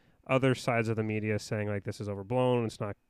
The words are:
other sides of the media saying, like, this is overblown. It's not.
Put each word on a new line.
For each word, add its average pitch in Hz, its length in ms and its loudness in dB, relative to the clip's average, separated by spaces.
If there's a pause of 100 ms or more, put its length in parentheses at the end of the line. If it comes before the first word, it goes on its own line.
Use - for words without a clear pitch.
(280)
other 131 260 4
sides 117 360 0
of 110 80 0
the 110 60 2
media 107 360 0
saying, 104 300 -4
like, 101 160 -4
this - 160 -8
is 104 80 -6
overblown. 120 560 2
It's - 160 -6
not. 104 160 -6 (120)